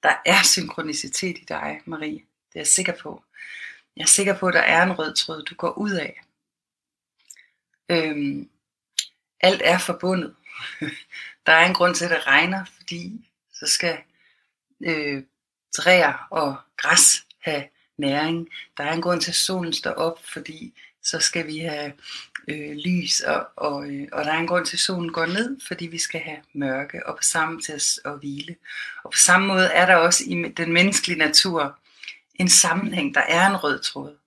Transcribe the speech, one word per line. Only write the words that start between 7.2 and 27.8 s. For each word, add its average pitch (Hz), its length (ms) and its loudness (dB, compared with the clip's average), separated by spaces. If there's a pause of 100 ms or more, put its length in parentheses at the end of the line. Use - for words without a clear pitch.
Øhm, 147 640 -2 (880)
alt 190 240 4
er 175 140 4
forbundet. 180 560 -2 (460)
<laughs> - 680 -10
Der 160 80 8
er 170 120 8
en 185 80 0
grund 175 200 2
til, 175 100 -2
at 175 60 -2
det 160 160 -2
regner, 175 380 2 (120)
fordi 175 520 -14 (260)
så - 120 -10
skal, 165 320 0 (880)
øh, 147 380 -2 (540)
træer 175 540 4
og 143 260 -2 (200)
græs - 500 4 (140)
have 147 240 -4 (320)
næring. 156 520 -2 (280)
Der 147 80 -6
er 151 80 -2
en 165 100 -2
grund 175 180 0
til, 175 100 -4
at 170 40 -8
solen 180 380 -2
står - 180 -4
op, 165 340 -4
fordi 156 500 -14 (280)
så - 180 -4
skal 165 260 0
vi 156 120 -8
have, 147 340 -6 (560)
øh, 151 280 -10
lys, 175 440 -2
og, - 260 -2 (100)
og, 143 320 -4
øh, 143 240 -10
og 147 120 -4
der 151 80 -2
er 160 60 0
en 170 80 -2
grund 175 200 0
til, - 100 -6
at - 40 -2
solen 170 320 -2
går 165 140 -2
ned, 233 420 -4
fordi 175 180 -8
vi 165 120 -12
skal 165 220 -6
have 156 180 -12 (140)
mørke, 139 540 -6
og - 100 -8
på - 60 -8
samme, 160 380 -2
til 156 120 -10
at 143 100 -6